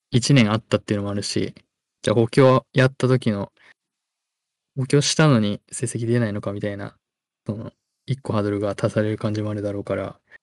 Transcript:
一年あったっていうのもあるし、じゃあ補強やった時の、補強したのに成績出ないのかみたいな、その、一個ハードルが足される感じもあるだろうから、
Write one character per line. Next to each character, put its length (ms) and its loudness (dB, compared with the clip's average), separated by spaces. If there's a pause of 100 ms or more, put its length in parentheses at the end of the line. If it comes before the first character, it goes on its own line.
(100)
一 240 2
年 180 6
あ 40 2
っ 40 -2
た 160 -2
っ 40 0
て 140 -2
い 20 0
う 20 -2
の 60 -6
も 60 -6
あ 40 -4
る 100 -4
し、 300 -4 (480)
じ 80 0
ゃ 20 4
あ 20 2
補 140 4
強 440 4
や 140 4
っ 80 -2
た 140 0
時 240 0
の、 200 -6 (1200)
補 100 -4
強 140 4
し 160 -2
た 100 6
の 140 6
に 200 -2 (120)
成 140 -6
績 200 -6
出 140 2
な 80 0
い 40 -6
の 80 -6
か 120 -6
み 80 -10
た 100 -6
い 60 -10
な、 200 -14 (500)
そ 100 -4
の、 160 -12 (340)
一 140 -6
個 120 -6
ハ 80 0
ー 20 0
ド 80 -2
ル 100 -2
が 200 -4
足 120 -2
さ 100 0
れ 80 -2
る 80 -4
感 160 -4
じ 80 -4
も 80 -4
あ 40 -6
る 80 -6
だ 100 -4
ろ 80 -8
う 40 -8
か 120 -4
ら、 240 -8 (220)